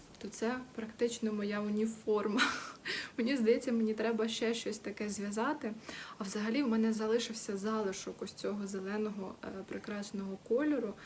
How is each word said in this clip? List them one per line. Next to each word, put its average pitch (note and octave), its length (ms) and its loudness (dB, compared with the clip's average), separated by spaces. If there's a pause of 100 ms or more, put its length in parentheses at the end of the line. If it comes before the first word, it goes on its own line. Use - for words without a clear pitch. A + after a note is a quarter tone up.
(180)
то - 100 -8
це A3+ 320 -2 (160)
практично A3+ 580 0
моя G#3 280 0
уніформа. G#3+ 800 2 (380)
<laughs> - 380 -6
Мені B3+ 200 4
здається, B3 340 6
мені A3 220 4
треба A3 340 2
ще A3+ 260 2
щось A3+ 240 -2
таке G#3 320 -4
зв'язати. G#3+ 640 -2 (440)
А A3 60 -6
взагалі G#3+ 400 0
в C4 40 2
мене A3 260 6
залишився A3 640 0
залишок G3+ 640 -2
ось F#3+ 120 -6
цього G3+ 340 -2
зеленого, G3 760 -4
е, - 40 -8 (200)
прекрасного G3 680 -6 (100)
кольору, B3 460 2 (120)